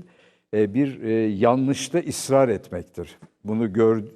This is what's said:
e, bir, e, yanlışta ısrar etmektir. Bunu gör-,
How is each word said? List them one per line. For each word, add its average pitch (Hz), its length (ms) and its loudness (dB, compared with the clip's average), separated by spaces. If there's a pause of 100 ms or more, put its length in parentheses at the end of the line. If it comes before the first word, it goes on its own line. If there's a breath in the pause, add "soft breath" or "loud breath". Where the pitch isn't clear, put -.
(540 soft breath)
e, 104 200 2
bir, 135 280 -2
e, 110 100 -4 (160)
yanlışta 131 720 0 (100)
ısrar 135 400 2
etmektir. 90 680 -8 (260)
Bunu 107 300 -4
gör-, 113 300 2 (120)